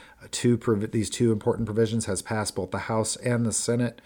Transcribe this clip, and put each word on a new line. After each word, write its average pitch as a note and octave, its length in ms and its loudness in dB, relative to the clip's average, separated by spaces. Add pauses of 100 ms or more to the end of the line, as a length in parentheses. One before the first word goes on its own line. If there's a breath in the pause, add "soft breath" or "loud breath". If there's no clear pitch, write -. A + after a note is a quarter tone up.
(320 loud breath)
two A#2+ 260 4
provi-, A2 300 0
these A2 220 0
two A#2 220 2
important A2+ 340 0
provisions A2 400 0
has F#2+ 160 -2
passed G#2+ 340 -4
both F#2 160 -6
the G2 80 -4
House A2 380 -2
and A#2+ 280 0
the A2 60 0
Senate, A#2+ 540 -2